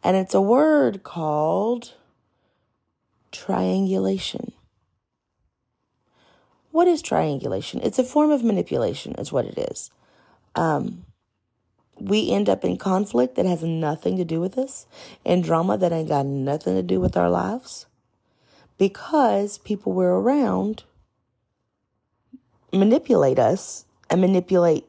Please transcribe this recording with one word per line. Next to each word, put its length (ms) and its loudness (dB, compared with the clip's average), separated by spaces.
And 140 2
it's 180 -2
a 60 6
word 600 4
called 920 -2
triangulation. 1200 -4
What 160 4
is 160 2
triangulation? 800 -2
It's 160 -2
a 60 2
form 260 2
of 140 0
manipulation, 720 -2
is 160 -10
what 120 0
it 140 -10
is. 320 -8
Um, 500 -2
we 320 0
end 180 2
up 160 0
in 120 0
conflict 580 -2
that 120 0
has 180 -2
nothing 540 -2
to 60 -2
do 160 -4
with 160 -6
us, 300 -8
and 180 2
drama 360 0
that 140 0
ain't 160 -4
got 180 0
nothing 500 -2
to 60 0
do 180 0
with 160 0
our 120 2
lives, 580 -4
because 840 0
people 340 -6
we're 220 2
around 680 0
manipulate 680 4
us 440 0
and 120 2
manipulate 680 4